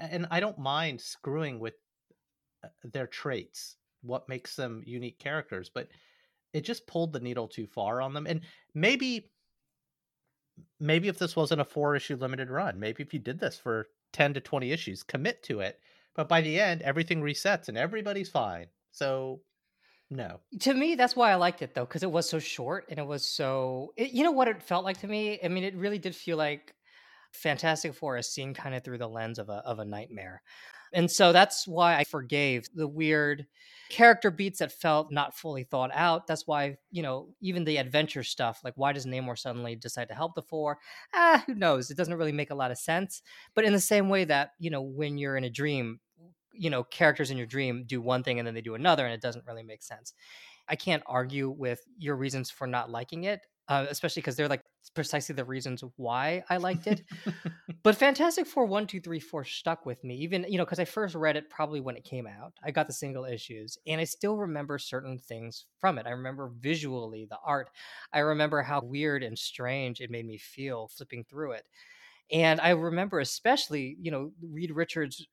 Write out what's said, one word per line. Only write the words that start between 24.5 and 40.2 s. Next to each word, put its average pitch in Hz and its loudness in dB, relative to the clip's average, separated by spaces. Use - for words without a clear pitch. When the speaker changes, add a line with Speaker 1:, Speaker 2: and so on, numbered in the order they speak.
Speaker 2:
felt 180 0
like 190 -4
to 196 -10
me? 214 -2
I 180 -2
mean, 185 0
it 196 -4
really 202 -2
did 175 -6
feel 170 -4
like 147 -2
Fantastic 156 0
Four 127 -4
is 120 -6
seen 135 -8
kinda 131 -6
through 123 -10
the 117 -6
lens 113 -6
of 104 -8
a, 104 -8
of 117 -2
a 107 -8
nightmare. 101 -12
And 175 4
so 180 10
that's 190 8
why 170 6
I 147 4
forgave 139 0
the 156 0
weird 147 2
character 226 10
beats 190 0
that 151 0
felt 156 2
not 143 0
fully 139 -6
thought 127 0
out. 165 4
That's 160 -4
why, 143 0
you 170 -6
know, 135 -6
even 175 -2
the 151 2
adventure 139 0
stuff, 117 -2
like, 127 -8
why 139 2
does 139 -6
Namor 127 -4
suddenly 120 -6
decide 120 -8
to 110 -12
help 165 -4